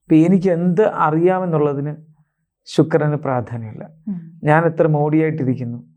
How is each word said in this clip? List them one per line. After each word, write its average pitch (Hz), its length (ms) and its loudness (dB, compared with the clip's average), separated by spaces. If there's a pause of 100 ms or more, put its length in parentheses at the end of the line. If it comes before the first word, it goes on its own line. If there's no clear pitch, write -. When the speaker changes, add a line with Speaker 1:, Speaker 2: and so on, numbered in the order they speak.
Speaker 1:
ഇപ്പൊ - 140 0
എനിക്ക് 175 340 4
എന്ത് 175 380 2
അറിയാമെന്നുള്ളതിന് 156 1080 0 (680)
ശുക്രന് 151 500 0
പ്രാധാന്യമില്ല. 117 760 -8 (180)
Speaker 2:
ഉം. 180 240 -10 (120)
Speaker 1:
ഞാൻ 156 220 2
എത്ര 165 220 2
മോടിയായിട്ടിരിക്കുന്നു 147 960 -2 (140)